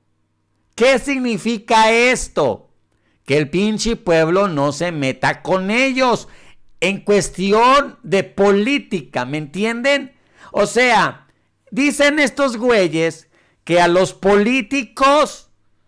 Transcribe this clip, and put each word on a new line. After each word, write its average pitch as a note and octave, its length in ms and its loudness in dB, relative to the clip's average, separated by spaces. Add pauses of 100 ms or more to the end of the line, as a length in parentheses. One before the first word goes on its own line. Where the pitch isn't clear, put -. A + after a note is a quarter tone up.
(760)
¿Qué C4 240 4
significa A3+ 920 0
esto? A3+ 800 0 (540)
Que C#3 120 0
el D3+ 120 0
pinche G#3+ 460 -2
pueblo F3 520 0
no D3 240 -2
se E3+ 200 -6
meta C#3 500 -4
con F#3 300 -4
ellos B3+ 560 -2 (520)
en F#3+ 220 -4
cuestión A3 1000 2
de F3+ 200 -2
política, G3 1000 -2
¿me C#3+ 120 -6
entienden? A#3 800 -4 (360)
O G3+ 140 0
sea, G3+ 600 0 (420)
dicen C#4+ 500 0
estos C4+ 380 -2
güeyes E3+ 720 0 (360)
que F3 180 2
a F3 60 4
los F3+ 260 2
políticos B3+ 1400 0 (380)